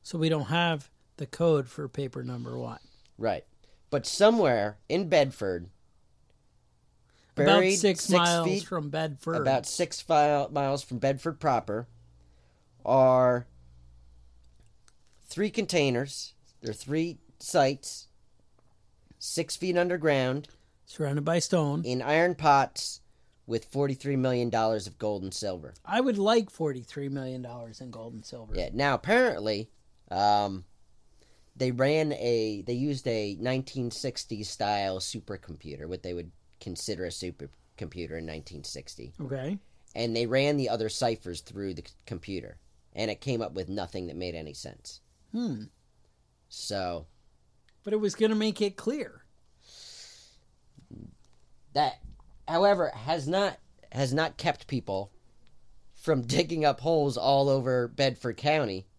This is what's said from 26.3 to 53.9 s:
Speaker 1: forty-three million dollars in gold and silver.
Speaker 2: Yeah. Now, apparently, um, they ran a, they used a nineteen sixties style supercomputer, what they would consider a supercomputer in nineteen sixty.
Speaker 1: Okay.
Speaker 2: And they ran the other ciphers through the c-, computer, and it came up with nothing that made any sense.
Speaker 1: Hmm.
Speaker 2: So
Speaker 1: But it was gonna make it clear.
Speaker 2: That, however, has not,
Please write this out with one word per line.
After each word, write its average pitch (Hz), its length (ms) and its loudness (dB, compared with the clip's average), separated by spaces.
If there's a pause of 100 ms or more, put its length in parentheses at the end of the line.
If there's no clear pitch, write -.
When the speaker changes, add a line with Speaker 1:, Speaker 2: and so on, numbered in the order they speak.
Speaker 1:
forty-three 139 600 -6
million 131 320 -6
dollars 117 400 -14
in 127 100 -14
gold 113 220 -14
and 107 120 -14
silver. 113 300 -10
Speaker 2:
Yeah. 87 180 -2
Now, 135 220 2
apparently, 113 720 2 (400)
um, 101 560 4 (880)
they 127 160 0
ran 147 420 2
a, 110 520 0
they 120 80 -2
used 135 340 -2
a 104 320 -2
nineteen 127 520 -4
sixties 110 580 -8
style 101 480 0
supercomputer, 80 880 -10
what 90 140 -8
they 90 120 -8
would 87 180 -8 (280)
consider 92 460 -6
a 85 40 -6
supercomputer 82 1080 -12
in 82 80 -8
nineteen 78 380 -12
sixty. - 580 -14
Speaker 1:
Okay. 139 380 -6 (360)
Speaker 2:
And 117 200 -2
they 117 100 0
ran 139 320 2
the 127 120 0
other 110 200 -2
ciphers 110 520 -4
through 98 340 -8
the 82 100 -12
c-, - 80 -20 (120)
computer, 92 520 -10 (360)
and 110 180 -2
it - 100 -10
came 120 200 -2
up 101 120 -6
with 90 160 -6
nothing 95 380 -6
that 73 80 -10
made 87 200 -8
any 78 180 -12
sense. - 460 -16 (320)
Speaker 1:
Hmm. 170 340 -6 (840)
Speaker 2:
So 90 580 -6 (760)
Speaker 1:
But 208 100 -2
it 214 80 2
was 196 140 0
gonna 220 200 4
make 214 260 0
it 196 160 0
clear. - 460 -6 (2500)
Speaker 2:
That, 143 260 0 (480)
however, 180 420 4
has 139 380 -4
not, 190 320 0 (320)